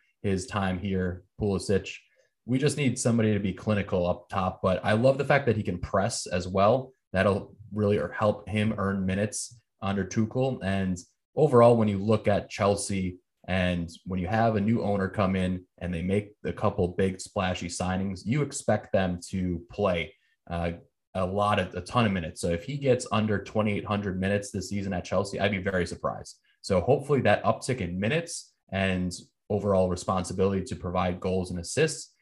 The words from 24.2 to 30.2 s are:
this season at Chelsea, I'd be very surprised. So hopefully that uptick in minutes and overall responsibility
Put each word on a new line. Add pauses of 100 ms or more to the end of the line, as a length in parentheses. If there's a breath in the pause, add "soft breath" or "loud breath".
this
season
at
Chelsea,
I'd
be
very
surprised. (240)
So
hopefully
that
uptick
in
minutes (180)
and (380)
overall
responsibility